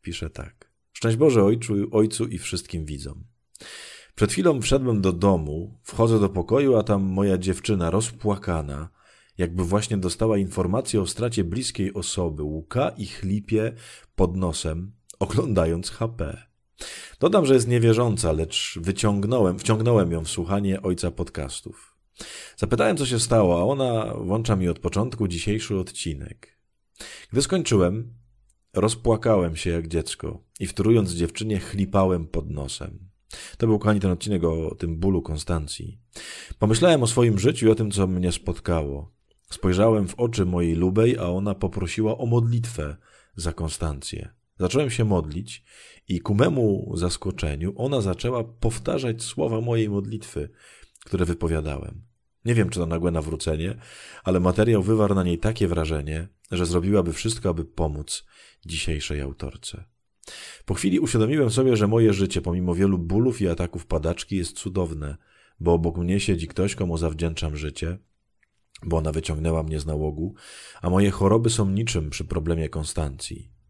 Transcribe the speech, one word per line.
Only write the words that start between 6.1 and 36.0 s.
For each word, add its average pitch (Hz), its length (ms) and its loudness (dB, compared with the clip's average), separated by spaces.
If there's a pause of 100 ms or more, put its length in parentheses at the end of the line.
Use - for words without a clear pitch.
do 101 80 4
pokoju, 113 480 2
a 107 60 4
tam 101 200 2
moja 95 360 2
dziewczyna 90 520 0
rozpłakana, 85 1000 -2 (500)
jakby 87 260 0
właśnie 104 320 0
dostała 101 420 0
informację 98 600 0
o 90 60 -2
stracie 113 380 -2
bliskiej 98 500 -4
osoby, 85 480 -4
łka 78 460 -4
i - 180 -8
chlipie 107 680 -2 (420)
pod 92 220 2
nosem, 87 560 -4 (260)
oglądając 90 720 0
H - 180 -6
P. 107 340 -8 (800)
Dodam, 175 260 4
że 135 80 8
jest 120 140 4
niewierząca, 113 640 4
lecz 78 500 -2
wyciągnąłem, 101 760 2
wciągnąłem 107 540 2
ją 80 120 -4
w 80 40 -10
słuchanie 95 540 -2
ojca 90 280 -2
podcastów. - 840 -10 (600)
Zapytałem, 117 400 2
co 139 100 0
się 123 140 0
stało, 95 400 4
a 90 40 4
ona 120 500 0
włącza 110 420 0
mi 90 120 0
od 85 100 -2
początku 101 500 -2
dzisiejszy 101 500 -4
odcinek. - 800 -10 (760)
Gdy 113 100 2
skończyłem, 113 720 0 (580)
rozpłakałem 107 840 2
się 87 140 -4
jak 82 180 -2
dziecko 80 560 -6 (160)
i 95 60 -4
wtórując 104 460 4
dziewczynie, 92 480 -2
chlipałem 95 680 0
pod 76 240 -6
nosem. 73 600 -10 (480)
To 113 80 2
był, 107 120 4
kochani, 104 220 4
ten 95 100 2
odcinek 90 340 -2
o 80 300 0
tym 82 220 -4
bólu 92 260 2
Konstancji. 78 760 -6 (600)